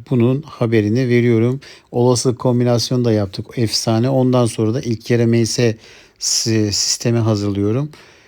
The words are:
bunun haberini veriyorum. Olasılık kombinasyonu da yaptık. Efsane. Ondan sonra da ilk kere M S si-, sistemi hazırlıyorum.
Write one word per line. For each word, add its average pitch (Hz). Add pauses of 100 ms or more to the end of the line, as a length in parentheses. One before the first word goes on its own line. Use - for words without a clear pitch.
bunun 131
haberini 117
veriyorum. 120 (300)
Olasılık 123
kombinasyonu 120
da 117
yaptık. 104 (100)
Efsane. 117
Ondan 127
sonra 110
da 135
ilk 117
kere 120
M 117
S 113 (420)
si-, 110
sistemi -
hazırlıyorum. 107 (380)